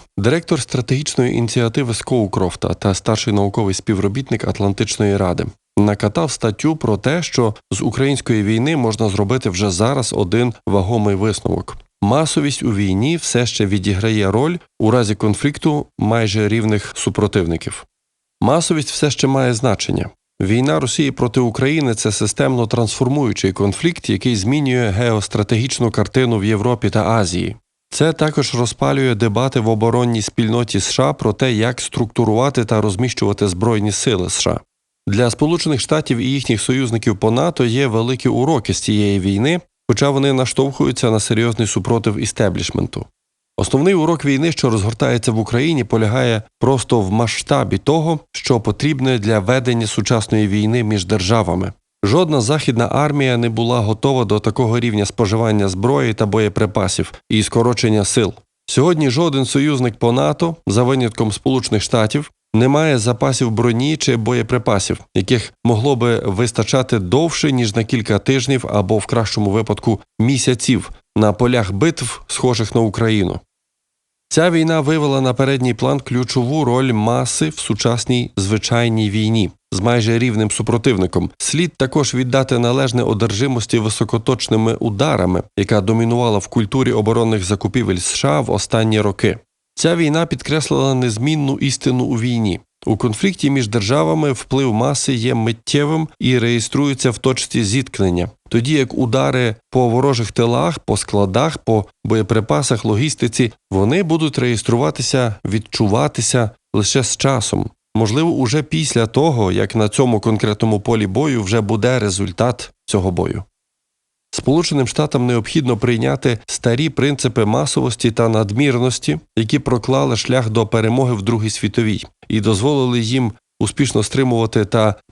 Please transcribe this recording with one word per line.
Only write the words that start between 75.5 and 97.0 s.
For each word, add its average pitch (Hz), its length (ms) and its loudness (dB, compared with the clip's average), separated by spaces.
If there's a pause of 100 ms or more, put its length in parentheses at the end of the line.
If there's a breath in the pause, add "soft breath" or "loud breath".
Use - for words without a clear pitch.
план 131 260 -2
ключову 127 640 -2
роль 123 280 2
маси 120 560 0
в 151 100 -10
сучасній 120 800 -2
звичайній 110 720 0
війні 107 400 2 (220)
з 92 80 -2
майже 117 380 2
рівним 110 320 0
супротивником. 107 880 0
Слід 165 380 -2
також 135 380 0
віддати 131 440 0
належне 120 440 0
одержимості 113 760 0
високоточними 110 960 0
ударами, 101 680 0 (140)
яка 104 240 2
домінувала 113 580 2
в - 80 -8
культурі 127 460 0
оборонних 110 520 2
закупівель 101 520 -2
С - 180 -4
Ш - 140 -2
А 147 120 0
в 120 100 -2
останні 110 500 0
роки. 101 380 0 (360)
Ця 165 220 0
війна 165 300 0
підкреслила 139 680 -2
незмінну 131 640 -2
істину 127 460 0
у 120 140 -2
війні. 113 420 -2 (260)
У 110 100 2
конфлікті 139 540 -2
між 131 180 0
державами 143 640 0
вплив 131 420 -2
маси 135 400 0
є 123 200 -2
миттєвим 147 760 -2 (120)
і 131 180 2
реєструється 123 720 0